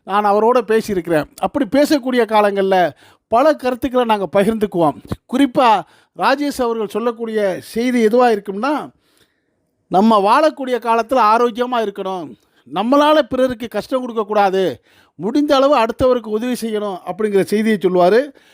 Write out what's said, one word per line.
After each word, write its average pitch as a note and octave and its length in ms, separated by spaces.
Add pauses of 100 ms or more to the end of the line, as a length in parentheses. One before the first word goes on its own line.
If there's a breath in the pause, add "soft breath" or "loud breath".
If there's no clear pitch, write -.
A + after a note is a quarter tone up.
நான் G#3 220
அவரோட A3 420
பேசியிருக்கிறேன். F3+ 560 (140)
அப்படி C4+ 340
பேசக்கூடிய B3+ 540
காலங்கள்ல G3 640 (360 soft breath)
பல D4 280
கருத்துக்களை B3 500
நாங்க G3+ 360
பகிர்ந்துக்குவோம். G3 540 (380)
குறிப்பா B3 480 (360 soft breath)
ராஜேஷ் C4+ 440
அவர்கள் A3+ 260
சொல்லக்கூடிய A3 760
செய்தி A#3+ 440
எதுவா A#3 340
இருக்கும்னா, G#3 500 (960)
நம்ம G#3 520
வாழக்கூடிய C4+ 400
காலத்துல A3+ 360
ஆரோக்கியமா A#3 760
இருக்கணும், F#3+ 420 (420)
நம்மளால C#4+ 460
பிறருக்கு B3+ 480
கஷ்டம் A3 340
கொடுக்கக்கூடாது, G3+ 800 (340 soft breath)
முடிந்த C#4+ 400
அளவு C#4 220
அடுத்தவருக்கு B3+ 500
உதவி A3+ 340
செய்யணும் G#3 440
அப்படிங்கிற G3 360
செய்தியை G#3+ 400
சொல்லுவாரு. F#3 520 (200 soft breath)